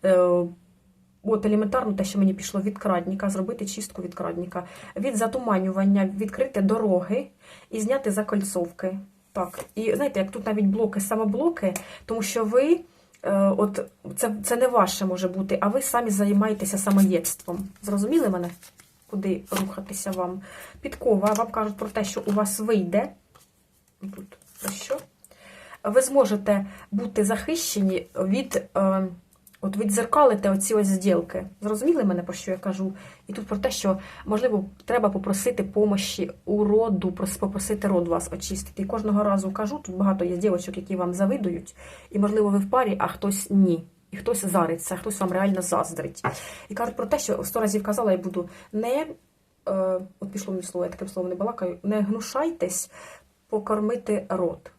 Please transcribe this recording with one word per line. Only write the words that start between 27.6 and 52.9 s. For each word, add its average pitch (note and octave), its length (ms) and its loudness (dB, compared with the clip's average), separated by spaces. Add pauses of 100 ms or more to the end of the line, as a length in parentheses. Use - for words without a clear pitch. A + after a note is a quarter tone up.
від, G#3+ 460 0 (140)
е, F#3+ 300 2 (580)
от G3 120 -2
ви G#3+ 80 0
дзеркалите G#3+ 680 4
оці G3 240 0
ось G#3 120 4
зділки. F#3 600 0 (140)
Зрозуміли A3 440 0
мене, F3+ 180 2
про F#3 120 -8
що - 160 -10
я F#3 60 -2
кажу? F#3+ 360 -4 (340)
І G#3 60 -12
тут G3+ 140 -8
про G#3+ 100 -4
те, C4 140 0
що, F#3+ 280 0 (280)
можливо, G#3+ 380 2 (200)
треба A3 260 2
попросити G3 540 -2
помощі G3+ 680 0 (140)
у G#3 200 2
роду, G3+ 460 4
прос-, - 280 -4
попросити G3+ 500 -2
род F3 200 2
вас E3 240 -2
очистити. - 500 -8
І - 20 -2
кожного G#3 400 0
разу F#3+ 280 2
кажу, G3+ 260 -4
тут F#3 180 -10
багато F#3+ 280 2
є F3 120 -2
дівочок, F#3 400 0
які F#3 200 -6
вам F3+ 180 -2
завидують, G3 640 -2 (340)
і, G3+ 80 -2
можливо, G#3 300 4
ви G3+ 100 4
в G3 120 0
парі, A#3 300 2
а F3+ 60 2
хтось - 440 -4
ні. F3+ 340 6 (260)
І G3 60 -12
хтось G3 280 -2
зариться, F3 520 0
хтось G3+ 240 -6
вам F#3 120 0
реально F#3 300 2
заздрить. - 600 -2 (460)
І G#3 60 -10
кажуть A3+ 220 -4
про B3 100 -4
те, D4 120 2
що - 260 -4
сто A3+ 160 -2
разів G#3 220 2
казала, G#3 300 0
я F#3 60 2
буду, F3+ 300 -4 (240)
не, B3 340 0 (600)
е, F#3 320 0 (200)
от G3 120 -10
пішло G3 220 -8
мені F#3 80 -6
слово, F3+ 220 -4
я F3 60 -4
таким - 180 -10
словом F3+ 220 -6
не F3+ 60 -4
балакаю, F#3+ 460 -4
не G#3 180 0
гнушайтесь A3+ 920 -2 (580)